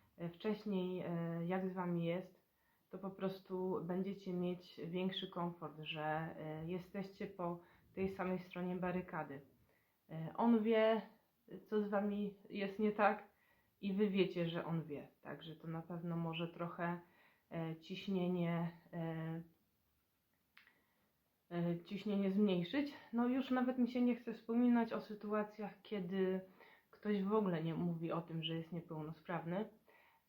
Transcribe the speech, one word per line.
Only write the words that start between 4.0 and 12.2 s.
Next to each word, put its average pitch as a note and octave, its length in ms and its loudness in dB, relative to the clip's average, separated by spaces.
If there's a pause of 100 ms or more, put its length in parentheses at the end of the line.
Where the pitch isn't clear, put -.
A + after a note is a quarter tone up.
mieć F3+ 540 -4
większy F3+ 440 -2
komfort, E3+ 500 -6
że, D3+ 220 -6
e, D#3 640 -4
jesteście F#3 600 -6
po F3 340 -4 (340)
tej F#3+ 200 -2
samej F#3 240 0
stronie F3+ 380 -4
barykady. F3 640 -4 (680)
E, D#3+ 260 -6
on A#3 260 6
wie, A3 400 6 (640)
co G#3+ 160 0
z G3+ 60 -2
wami G3+ 460 0 (160)